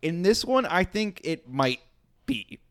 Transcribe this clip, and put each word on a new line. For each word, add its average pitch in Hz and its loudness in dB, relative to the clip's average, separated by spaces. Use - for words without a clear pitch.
In 170 -2
this 208 4
one, 254 2
I 180 2
think 202 -4
it 160 -6
might 131 0
be, - -6